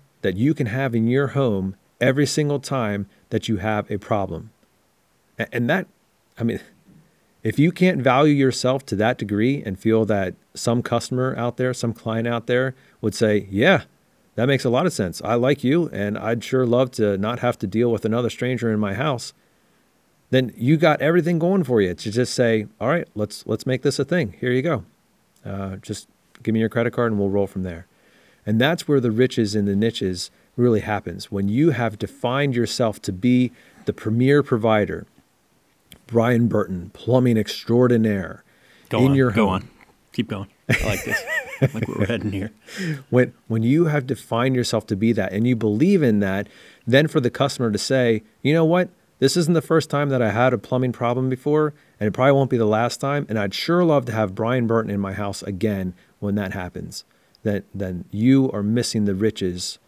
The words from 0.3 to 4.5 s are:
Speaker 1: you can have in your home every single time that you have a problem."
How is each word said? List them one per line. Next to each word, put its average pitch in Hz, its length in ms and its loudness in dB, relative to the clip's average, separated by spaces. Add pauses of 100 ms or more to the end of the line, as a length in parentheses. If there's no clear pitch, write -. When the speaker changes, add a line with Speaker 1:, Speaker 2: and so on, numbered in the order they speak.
Speaker 1:
you 139 180 2
can 139 120 -2
have 120 280 -2
in 113 120 2
your 131 220 2
home 101 480 -2 (240)
every 135 260 2
single 143 320 -2
time 107 480 -4 (240)
that 110 180 -2
you 107 100 0
have 104 340 -4
a 101 60 -4
problem." 95 520 -4 (880)